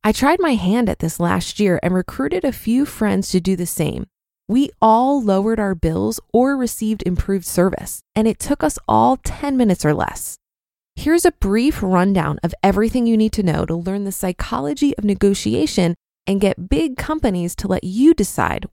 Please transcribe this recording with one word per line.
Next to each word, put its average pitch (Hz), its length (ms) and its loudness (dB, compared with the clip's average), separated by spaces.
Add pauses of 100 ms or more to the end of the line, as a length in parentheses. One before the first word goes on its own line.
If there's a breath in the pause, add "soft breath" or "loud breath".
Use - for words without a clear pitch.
I 214 80 4
tried 302 260 2
my 311 160 2
hand 208 320 0
at - 120 -4
this 165 200 -4
last 175 400 -2
year 190 240 2
and 180 100 0
recruited 277 520 -4
a 254 80 0
few 254 320 0
friends 196 460 -2
to 185 100 2
do 185 160 0
the 175 80 -4
same. - 420 -4 (400)
We 262 220 0 (120)
all 247 420 4
lowered 208 380 0
our 196 140 0
bills 170 440 -2 (140)
or 269 240 4
received 220 480 -4
improved 190 400 -2
service, - 560 -2 (140)
and 220 120 2
it 220 100 0
took - 260 -2
us 302 220 0
all 226 300 4
ten - 400 -6
minutes 220 300 2
or 151 80 4
less. - 440 -6 (580)
Here's 330 280 0
a - 80 6
brief 233 500 0
rundown 185 600 2
of 170 180 -2
everything 220 460 2
you 226 80 4
need 214 180 2
to 208 100 -2
know 170 220 0
to 165 100 -4
learn 190 280 -6
the 196 80 -6
psychology 277 840 -4
of 208 80 -4
negotiation 202 920 0 (320)
and 196 140 0
get 190 280 0
big 285 280 0
companies 190 600 -2
to 196 120 -6
let - 160 -2
you 247 280 4
decide - 600 -2